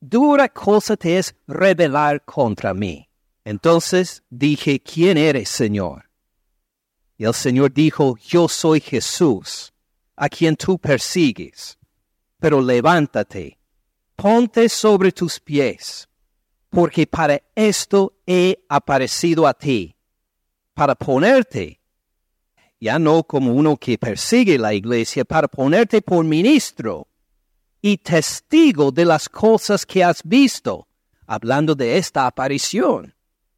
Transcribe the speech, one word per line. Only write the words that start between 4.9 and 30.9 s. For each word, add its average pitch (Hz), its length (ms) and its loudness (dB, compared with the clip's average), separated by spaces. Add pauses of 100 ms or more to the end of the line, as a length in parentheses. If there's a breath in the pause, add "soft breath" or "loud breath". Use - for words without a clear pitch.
eres, 143 320 0
Señor?" 101 580 -4 (1120)
Y 110 60 -6
el 113 100 0
Señor 131 360 0
dijo, 139 460 0
"Yo 170 320 0
soy 156 320 0
Jesús, - 920 -4 (420)
a 143 140 -4
quien 160 260 0
tú 185 220 -4
persigues. 135 1000 -4 (600)
Pero 151 240 2
levántate, 123 960 -2 (560)
ponte 233 560 2
sobre 190 420 2
tus - 260 -6
pies, - 720 -6 (600)
porque 170 360 0
para 147 360 -2 (120)
esto 202 600 0 (120)
he 180 440 0
aparecido 147 760 0
a 135 60 2
ti, 113 420 -4 (800)
para 143 220 0
ponerte", 147 840 0 (1000)
ya 113 200 -2
no 160 260 2
como 135 300 -2
uno 151 240 2
que 120 180 -4
persigue 180 600 0
la 107 160 -2
iglesia, 113 500 -2
"para 156 240 0
ponerte 196 540 0
por 175 200 0
ministro 160 840 0 (720)
y 202 160 0
testigo 165 960 2
de 165 140 2
las 160 240 0
cosas 214 560 0
que 185 180 0
has 175 180 0
visto", 175 640 0 (400)